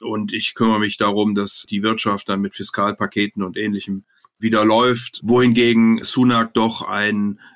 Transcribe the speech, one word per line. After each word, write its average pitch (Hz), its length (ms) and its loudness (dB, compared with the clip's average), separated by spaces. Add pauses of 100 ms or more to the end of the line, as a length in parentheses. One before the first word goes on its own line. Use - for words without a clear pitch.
und 107 320 -6
ich 107 220 -6
kümmere 110 260 2
mich 104 160 -2
darum, 104 400 0
dass 101 340 -4
die 101 140 -2
Wirtschaft 110 440 -2
dann 98 120 -2
mit 101 160 -6
Fiskalpaketen 101 880 -4
und 90 120 -8
Ähnlichem 104 460 -6 (380)
wieder 110 240 2
läuft, 123 580 2
wohingegen 117 800 4
Sunak 120 520 2
doch 113 280 0
einen 104 560 -2 (180)